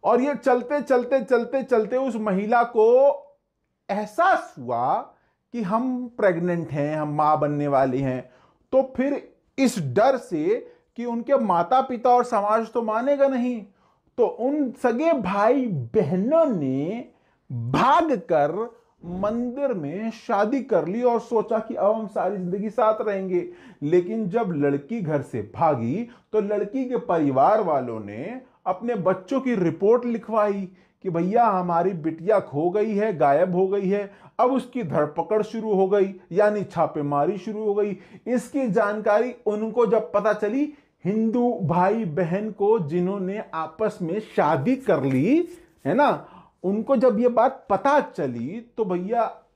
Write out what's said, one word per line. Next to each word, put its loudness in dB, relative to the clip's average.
और 4
ये 0
चलते, 0
चलते, 2
चलते, 0
चलते 0
उस -2
महिला 0
को 2
एहसास 0
हुआ -2
कि -6
हम -2
प्रेग्नेंट 0
हैं, -2
हम -4
मां 2
बनने 0
वाले 2
हैं। -4
तो 2
फिर -4
इस 2
डर 2
से -2
कि -8
उनके 0
माता 2
पिता 0
और 6
समाज 0
तो -2
मानेगा 2
नहीं, -2
तो 4
उन -2
सगे 0
भाई 2
बहनों 0
ने -2
भागकर 2
मंदिर -4
में -6
शादी -2
कर 0
ली -4
और 2
सोचा 0
कि -8
अब 2
हम -6
सारी -2
जिंदगी -4
साथ 0
रहेंगे। -2
लेकिन 0
जब -2
लड़की -2
घर -2
से -8
भागी, 0
तो 0
लड़की -4
के -4
परिवार 2
वालों -2
ने -12
अपने -4
बच्चों -2
की 0
रिपोर्ट 2
लिखवाई -2
कि -4
भैया, 2
हमारी 0
बिटिया 0
खो -2
गई 0
है, 0
गायब 4
हो 2
गई 0
है। -2
अब 4
उसकी -2
धरपकड़ 0
शुरू -4
हो 2
गई, 2
यानी 2
छापेमारी -2
शुरू -8
हो 0
गई। -2
इसकी -2
जानकारी 2
उनको 0
जब 0
पता 2
चली, -2
हिंदू 0
भाई 2
बहन -2
को, 2
जिन्होंने -4
आपस -4
में -4
शादी 2
कर 0
ली 2
है 0
ना, 2
उनको 0
जब 2
ये 2
बात 0
पता 2
चली, -6
तो -2
भैया -2